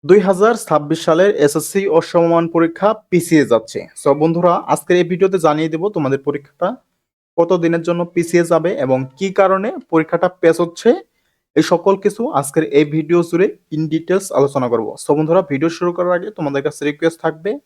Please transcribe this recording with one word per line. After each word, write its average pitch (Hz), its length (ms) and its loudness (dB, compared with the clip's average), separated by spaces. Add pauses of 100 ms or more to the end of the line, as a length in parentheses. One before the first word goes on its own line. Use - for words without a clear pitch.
দুই 190 140 6
হাজার 196 340 2
ছাব্বিশ 160 500 -2
সালের 180 320 2
এসএসসি 156 520 0
ও 160 120 4
সমমান 170 480 0
পরীক্ষা 165 460 0 (160)
পিছিয়ে 165 360 2
যাচ্ছে। 110 400 -2 (180)
So 143 100 4
বন্ধুরা, 170 400 2
আজকের 180 420 -2
এই 180 80 2
ভিডিওতে 185 340 0
জানিয়ে 156 300 0
দেব 160 200 -4
তোমাদের 139 300 -2
পরীক্ষাটা 175 580 -6 (600)
কত 170 160 2
দিনের 170 300 0
জন্য 175 220 -2
পিছিয়ে 175 400 0
যাবে 165 260 0
এবং 131 360 -2 (100)
কি 190 160 -4
কারণে 190 400 2 (180)
পরীক্ষাটা 165 380 0
পেছচ্ছে, 170 600 0 (640)
এই 160 80 4
সকল 185 340 2
কিছু 208 340 -4
আজকের 143 340 -2
এই 147 200 2
ভিডিও 156 380 0
জুড়ে 170 340 -2 (180)
in 151 140 -2
details 170 460 -2
আলোচনা 135 340 0
করব। 113 280 -4 (120)
So 147 60 4
বন্ধুরা, 156 280 2
ভিডিও 143 260 -2
শুরু 175 240 -4
করার 180 200 -2
আগে 180 180 -4
তোমাদের 143 320 -4
কাছে 143 220 -6
রিকোয়েস্ট 151 360 -2
থাকবে 165 460 -4